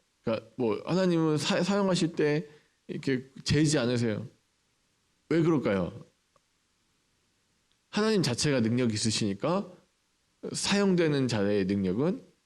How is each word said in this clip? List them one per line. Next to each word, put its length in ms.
그러니까 340
뭐 280
하나님은 540
사-, 240
사용하실 520
때 340
이렇게 420
재지 340
않으세요. 500
왜 140
그럴까요? 640
하나님 340
자체가 380
능력 320
있으시니까 760
사용되는 760
자의 380
능력은 580